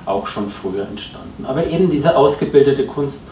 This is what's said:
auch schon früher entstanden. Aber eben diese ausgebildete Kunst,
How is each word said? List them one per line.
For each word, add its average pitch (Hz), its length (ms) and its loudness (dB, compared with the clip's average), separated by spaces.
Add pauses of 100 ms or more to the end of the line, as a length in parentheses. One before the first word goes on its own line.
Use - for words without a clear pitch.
auch 104 240 -4
schon 104 200 -6
früher 98 380 -6
entstanden. - 580 -12
Aber 147 220 -2
eben 170 240 2
diese 151 260 2
ausgebildete 139 680 4
Kunst, 143 460 -6